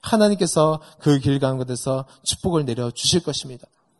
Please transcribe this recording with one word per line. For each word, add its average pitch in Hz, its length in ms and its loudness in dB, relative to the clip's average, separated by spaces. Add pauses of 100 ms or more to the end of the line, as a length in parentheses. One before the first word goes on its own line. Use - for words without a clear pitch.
하나님께서 180 760 2 (200)
그 143 200 4
길 139 200 0
가운데서 131 680 -4 (180)
축복을 170 420 -2
내려주실 123 580 -2
것입니다. 135 440 -10 (320)